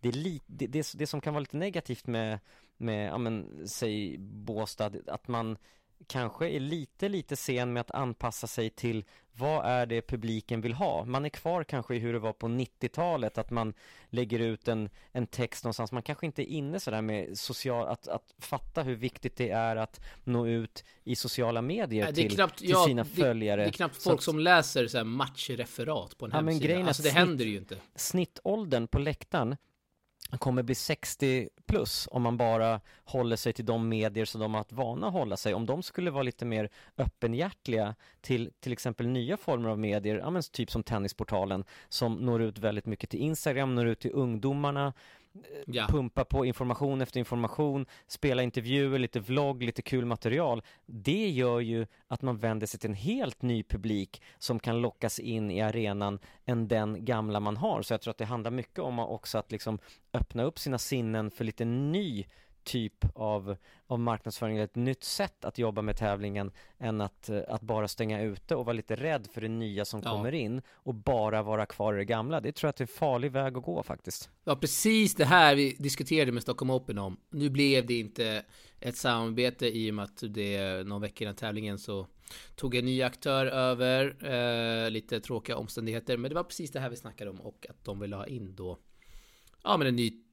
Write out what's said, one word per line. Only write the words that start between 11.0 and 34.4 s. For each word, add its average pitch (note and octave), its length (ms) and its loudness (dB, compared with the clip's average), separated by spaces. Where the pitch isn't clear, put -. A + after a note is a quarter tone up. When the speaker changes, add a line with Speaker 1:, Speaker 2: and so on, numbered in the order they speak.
Speaker 1:
Man B2+ 200 -2
är D3+ 40 -2
kvar E3 360 -2
kanske B2+ 320 -4
i - 20 0
hur A#2 140 -2
det A#2 60 0
var A2 140 -2
på - 160 -4
nittiotalet, B2+ 920 0
att A2 120 -4
man A2+ 240 -2
lägger A#2 280 0
ut A2+ 300 0
en, A2 220 0
en B2 140 0
text - 380 -6
någonstans. A2+ 280 -2
Man B2 100 -2
kanske D#3 240 -6
inte D3+ 160 -4
är - 40 -4
inne D3+ 340 -4
sådär A2 220 -2
med G#2 360 -2
social, A#2+ 500 -2
att, - 200 -4
att - 300 -6
fatta - 440 -6
hur C3 120 0
viktigt A#2+ 420 -6
det A#2+ 140 0
är A2+ 260 2
att A2 240 -4
nå A#2+ 220 2
ut A#2 380 -2
i A#2+ 120 -2
sociala A#2 460 0
medier C3 420 0
Speaker 2:
Nej, D3 80 0
det D#3 80 0
är G#3 80 4
Speaker 1:
till, G3+ 80 0
Speaker 2:
knappt, F#3+ 220 4
Speaker 1:
till F3+ 120 -2
Speaker 2:
ja, F3+ 160 10
Speaker 1:
sina A#2+ 160 4
Speaker 2:
det, - 80 -2
Speaker 1:
följare. A2+ 520 4
Speaker 2:
det G2+ 60 4
är G#2 40 0
knappt E3 220 -2
Speaker 1:
Så - 160 0
Speaker 2:
folk D#3 80 8
Speaker 1:
att - 60 -4
Speaker 2:
som D#3 140 2
läser D#3 480 6
så B2 100 -2
här A#2 80 2
matchreferat A#2+ 1120 -4
på - 60 -8
en A2 100 -6
Speaker 1:
Ja, - 60 4
men D#3+ 140 2
Speaker 2:
hemsida. D3+ 120 2
Speaker 1:
grejen F3+ 160 2
är F3 60 2
Speaker 2:
Alltså, C#3 140 2
Speaker 1:
att - 20 -6
Speaker 2:
det D3 60 6
Speaker 1:
snitt-, D3 160 6
Speaker 2:
händer C#3+ 180 2
ju G#2+ 120 0
inte. F#2 200 -10
Speaker 1:
snittåldern F3+ 960 0
på - 100 2
läktaren C#3 580 0
kommer B2+ 240 2
bli A#2+ 120 0
sextio - 720 0
plus - 440 0
om B2+ 120 0
man A#2+ 140 2
bara A2+ 440 4
håller A#2+ 320 0
sig A#2 160 0
till A#2 140 -4
de A2+ 220 2
medier A2 360 2
som A2 160 -6